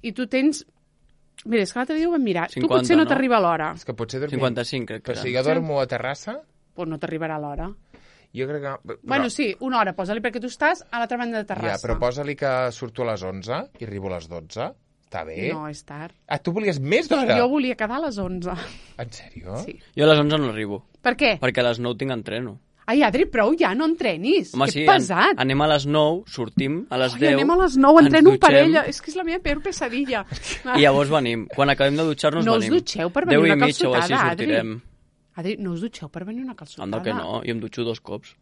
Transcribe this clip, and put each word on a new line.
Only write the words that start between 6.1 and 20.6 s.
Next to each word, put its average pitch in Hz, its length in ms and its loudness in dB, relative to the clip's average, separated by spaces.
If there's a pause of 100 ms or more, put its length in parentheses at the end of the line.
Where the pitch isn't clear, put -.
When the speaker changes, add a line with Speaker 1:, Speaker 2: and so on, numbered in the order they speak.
Speaker 1:
Pues 165 140 -8
no 156 100 -8
t'arribarà 160 400 -6
l'hora. 147 300 -8 (640)
Speaker 3:
Jo 127 140 -6
crec 147 140 -6
que... 139 60 -8 (200)
Però - 160 -12
Speaker 1:
Bueno, 262 260 -2
sí, 220 300 -4
una 254 180 -2
hora, 196 160 0
posa-li, 202 260 -6
perquè 233 200 -6
tu 247 80 -10
estàs 311 420 -2
a 240 80 -8
l'altra 233 180 -4
banda 233 220 -4
de 208 80 -6
Speaker 3:
Ja, 196 80 -6
Speaker 1:
Terrassa. - 320 -6
Speaker 3:
però 113 140 -2
posa-li 135 340 -2
que 127 380 -2
surto 117 300 -8
a 117 100 -2
les 95 100 -6
onze 98 560 -8
i - 60 -10
arribo 101 240 -8
a 90 80 -6
les 82 120 -12
dotze. 87 440 -10 (360)
Està 82 160 -8
bé. 95 280 -6
Speaker 1:
No, 151 160 -10
és 147 160 -16
tard. 151 280 -16 (140)
Speaker 3:
Ah, 147 140 -6
tu 175 120 -4
volies 185 280 -2
més 220 280 0
d'hora? 262 300 2
Speaker 1:
Jo 240 100 2
volia 254 280 -2
quedar 220 220 -6
a 320 80 -4
les 220 120 -8
onze. 180 320 -6 (480)
Speaker 3:
En 123 100 -10
sèrio? 90 560 -16
Speaker 1:
Sí. - 140 -14 (160)
Speaker 2:
Jo 143 100 0
a - 40 6
les 156 100 8
onze 147 180 2
no 143 140 0
arribo. 104 340 -6 (160)